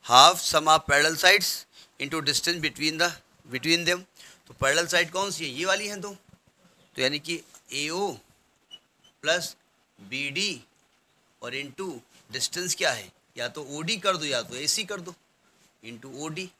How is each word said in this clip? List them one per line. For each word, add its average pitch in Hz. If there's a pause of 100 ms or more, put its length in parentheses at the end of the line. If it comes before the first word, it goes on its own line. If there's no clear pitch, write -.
(100)
Half 139
sum 160
of 156 (100)
parallel 151
sides 196 (360)
into 143
distance 147
between 156
the, 170 (440)
between 160
them। 180 (480)
तो 131
parallel 151
side 170
कौन 190
सी 156
है? 143
ये 135
वाली 196
हैं 202
दो, 202 (800)
तो 131
यानी 139
कि 160 (300)
एओ 165 (1120)
plus 165 (440)
बीडी 139 (800)
और 120
into 143 (400)
distance 175
क्या 156
है? 104 (240)
या 120
तो 151
ओडी 156
कर 190
दो 151
या 131
तो 117
एसी 151
कर 190
दो, 170 (720)
into 120
ओडी। 160